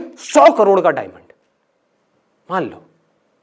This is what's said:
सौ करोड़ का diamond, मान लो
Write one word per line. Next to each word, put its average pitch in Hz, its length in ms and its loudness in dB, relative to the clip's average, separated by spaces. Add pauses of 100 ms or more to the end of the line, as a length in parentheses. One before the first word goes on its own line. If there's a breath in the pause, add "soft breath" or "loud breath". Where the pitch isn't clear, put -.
(180)
सौ 330 360 2
करोड़ 196 280 2
का 165 100 0
diamond, 110 420 -12 (1160)
मान 170 200 -4
लो - 140 -20 (600)